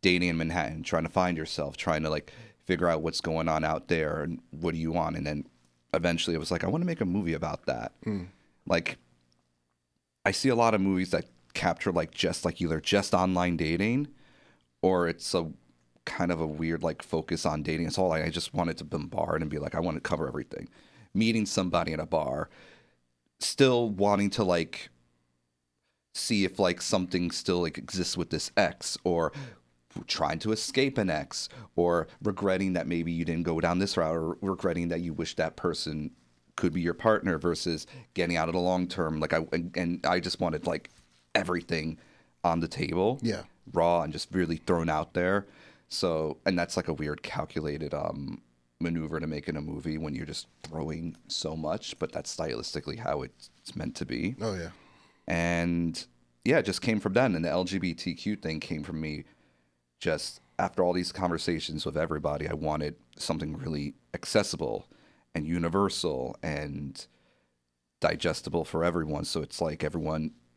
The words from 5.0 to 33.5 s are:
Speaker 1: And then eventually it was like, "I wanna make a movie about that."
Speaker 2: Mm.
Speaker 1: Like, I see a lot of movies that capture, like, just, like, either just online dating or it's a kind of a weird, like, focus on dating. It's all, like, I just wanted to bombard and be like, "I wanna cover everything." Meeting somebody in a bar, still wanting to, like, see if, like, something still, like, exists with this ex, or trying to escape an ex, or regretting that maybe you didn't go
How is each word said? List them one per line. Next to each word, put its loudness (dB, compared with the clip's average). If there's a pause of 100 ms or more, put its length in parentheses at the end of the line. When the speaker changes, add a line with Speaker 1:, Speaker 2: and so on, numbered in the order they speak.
Speaker 1:
And -4
then -4 (480)
eventually 2
it 0
was -6
like, 0
"I 2
wanna 0
make -2
a 2
movie 0
about -4
that." -4 (120)
Speaker 2:
Mm. -4 (400)
Speaker 1:
Like, 0 (1300)
I 2
see 2
a 6
lot 6
of 4
movies 2
that 2 (280)
capture, 0
like, 2
just, -2
like, 0
either 0
just 2
online 4
dating 0 (720)
or 4
it's -4
a 0 (520)
kind 0
of 0
a 0
weird, -2
like, -2
focus -2
on 0
dating. -2
It's -4
all, 4
like, 2
I 0
just -6
wanted 0
to -10
bombard -2
and -2
be -4
like, -6
"I 0
wanna -2
cover -2
everything." -8 (460)
Meeting 4
somebody 2
in -2
a -4
bar, 0 (920)
still 6
wanting 4
to, 0
like, 2 (1300)
see 2
if, -2
like, 4
something 2
still, 2
like, 0
exists -2
with -2
this -4
ex, 0
or 2 (760)
trying 0
to -2
escape 0
an 2
ex, -4 (260)
or 4 (140)
regretting 0
that 0
maybe 0
you 0
didn't 0
go 0